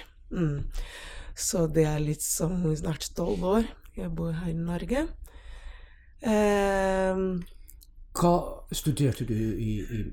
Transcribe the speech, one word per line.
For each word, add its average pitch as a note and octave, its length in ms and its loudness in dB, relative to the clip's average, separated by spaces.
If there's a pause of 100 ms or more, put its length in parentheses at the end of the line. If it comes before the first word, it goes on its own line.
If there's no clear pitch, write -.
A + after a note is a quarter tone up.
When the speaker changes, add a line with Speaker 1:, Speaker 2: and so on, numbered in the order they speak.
(320)
Speaker 1:
Mm. D3+ 320 0 (720)
Så - 320 0
det D#3 180 4
er D3+ 140 2
litt D3+ 220 -2
som F3+ 420 0 (120)
snart D#3+ 400 -4
tolv F3+ 280 0
år. G#3+ 240 4 (280)
Jeg F#3 200 -6
bor E3 160 -4
her E3+ 180 -4
i E3 40 -2
Norge. F3 540 -2 (1160)
Ehm, F#3+ 1200 4 (720)
Speaker 2:
Hva - 580 4
studerte C3+ 540 0
du A2+ 80 0
i, A2 480 0
i G#2 320 -4